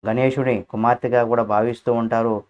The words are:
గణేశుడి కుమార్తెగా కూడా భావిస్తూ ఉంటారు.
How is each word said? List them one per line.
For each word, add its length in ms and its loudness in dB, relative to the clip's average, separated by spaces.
గణేశుడి 480 0
కుమార్తెగా 580 0
కూడా 140 2
భావిస్తూ 380 0
ఉంటారు. 340 0